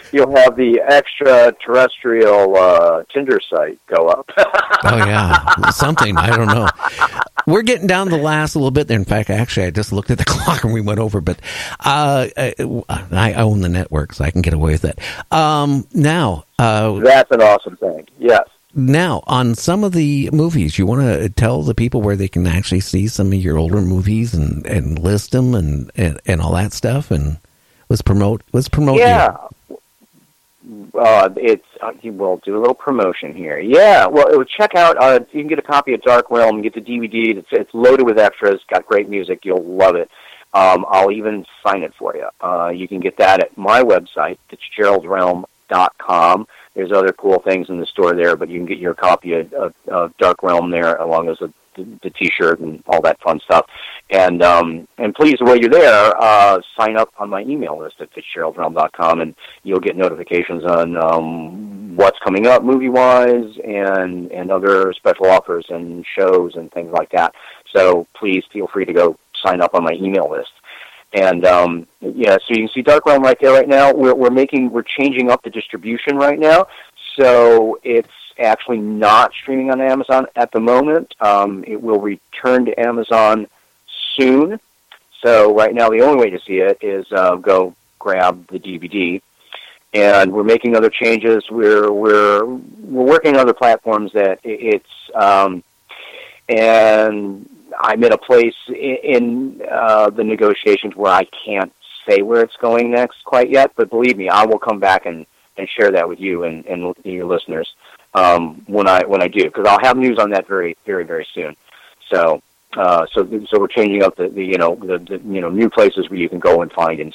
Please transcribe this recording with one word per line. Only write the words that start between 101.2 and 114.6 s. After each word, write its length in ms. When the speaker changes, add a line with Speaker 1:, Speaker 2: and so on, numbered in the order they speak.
Speaker 1:
can't 280
say 140
where 200
it's 160
going 340
next 320
quite 260
yet, 260
but 140
believe 280
me, 120
I 160
will 140
come 200
back 260
and, 200
and 120
share 220
that 160
with 120
you 240
and, 220
and 380
your 220
listeners, 480
um, 540
when 200
I, 180
when 160
I 60
do, 220
'cause 160
I'll 140
have 180
news 220
on 120
that 160
very, 380
very, 200
very 280
soon. 220
So, 320
uh, 380
so, 140
so 100
we're 80
changing 360
up 120
the, 140
the, 140
you 140
know, 180